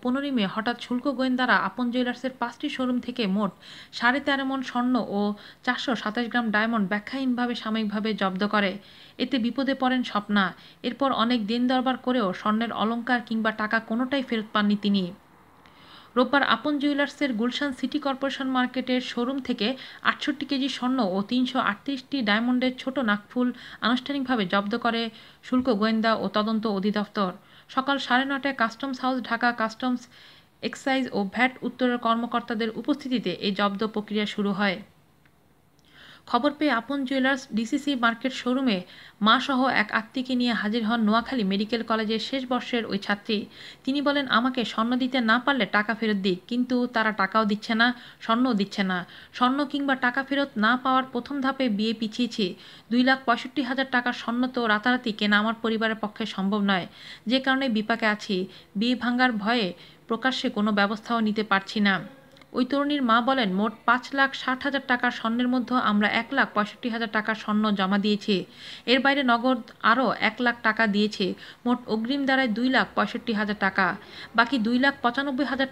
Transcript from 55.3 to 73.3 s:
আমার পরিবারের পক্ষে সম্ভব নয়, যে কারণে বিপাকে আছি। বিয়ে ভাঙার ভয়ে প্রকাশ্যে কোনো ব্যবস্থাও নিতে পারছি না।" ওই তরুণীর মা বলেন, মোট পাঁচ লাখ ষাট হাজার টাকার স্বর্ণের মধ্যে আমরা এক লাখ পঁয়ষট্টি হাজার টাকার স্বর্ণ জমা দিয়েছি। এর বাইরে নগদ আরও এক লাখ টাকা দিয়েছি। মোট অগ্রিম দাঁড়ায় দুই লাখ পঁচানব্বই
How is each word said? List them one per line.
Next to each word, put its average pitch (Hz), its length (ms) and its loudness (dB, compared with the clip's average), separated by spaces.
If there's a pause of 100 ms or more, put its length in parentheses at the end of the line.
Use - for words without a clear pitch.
আমার 220 220 2
পরিবারের 220 340 0
পক্ষে 214 300 -6
সম্ভব 208 360 -2
নয়, 196 260 2 (400)
যে 254 120 2
কারণে 269 300 0
বিপাকে 226 360 0
আছি। 208 420 0 (280)
বিয়ে 233 200 2
ভাঙার 247 360 2
ভয়ে 208 420 0 (340)
প্রকাশ্যে 254 420 -2
কোনো 214 220 0
ব্যবস্থাও 208 480 0
নিতে 214 240 0
পারছি 196 360 0
না।" 196 200 4 (520)
ওই 254 140 0
তরুণীর 285 360 0
মা 240 200 4
বলেন, 240 320 2
মোট 214 200 0 (120)
পাঁচ 247 280 2
লাখ 269 220 2
ষাট 254 280 -4
হাজার 277 240 -2
টাকার 247 240 2
স্বর্ণের 240 360 -2
মধ্যে 247 280 0
আমরা 208 340 2
এক 226 220 0
লাখ 262 220 0
পঁয়ষট্টি 208 360 -2
হাজার 226 220 -4
টাকার 214 240 -2
স্বর্ণ 214 360 0
জমা 196 260 2
দিয়েছি। 202 480 0 (400)
এর 254 140 4
বাইরে 277 240 2
নগদ 247 380 2 (220)
আরও 233 360 4
এক 214 200 0
লাখ 240 240 2
টাকা 220 240 2
দিয়েছি। 208 460 2 (320)
মোট 240 220 0
অগ্রিম 240 380 0
দাঁড়ায় 262 220 2
দুই 233 220 2
লাখ 226 260 4
পঁচানব্বই 208 380 0